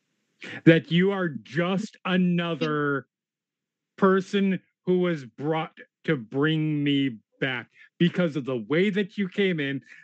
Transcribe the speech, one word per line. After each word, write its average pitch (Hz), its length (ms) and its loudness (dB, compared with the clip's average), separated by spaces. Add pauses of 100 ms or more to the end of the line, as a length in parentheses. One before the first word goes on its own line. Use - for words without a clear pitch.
(640)
That 165 260 6
you 180 200 2
are 185 180 -4
just 156 760 -4
another 165 1000 0 (880)
person 190 640 2 (260)
who 180 140 2
was 170 260 -2
brought 156 520 -4 (280)
to 160 100 0
bring 147 680 -2
me 139 340 0 (220)
back 127 280 -4 (320)
because 170 360 2
of 120 100 -4
the 123 220 -4
way 170 220 2
that 196 280 -4
you 202 120 -2
came 185 300 0
in, 139 220 -4 (220)